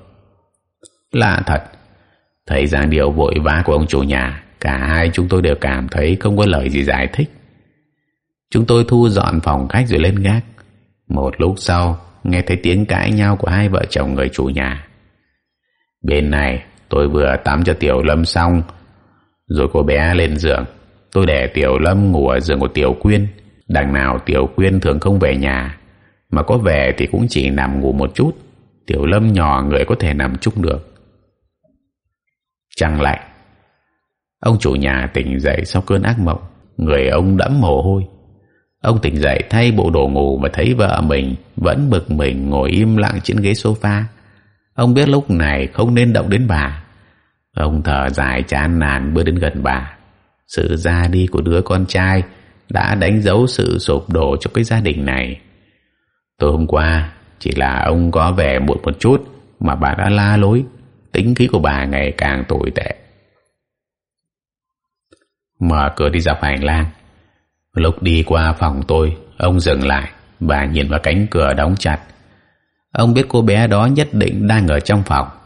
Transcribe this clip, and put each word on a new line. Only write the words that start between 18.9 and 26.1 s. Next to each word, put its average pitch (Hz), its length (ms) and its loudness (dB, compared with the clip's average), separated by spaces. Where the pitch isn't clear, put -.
rồi 71 260 0
cô 78 100 2
bé 76 300 2
lên 82 240 0
giường. 69 280 -2
Tôi 95 140 2
để 69 220 0
Tiểu 65 300 0
Lâm 95 340 2
ngủ 71 160 2
ở 64 120 0
giường 71 200 -2
của 67 80 -2
Tiểu 65 260 0
Quyên. 101 340 2
Đằng 69 260 0
nào 65 320 -2
Tiểu 67 300 0
Quyên 95 240 2
thường 73 200 0
không 98 200 2
về 71 160 2
nhà, 67 420 -4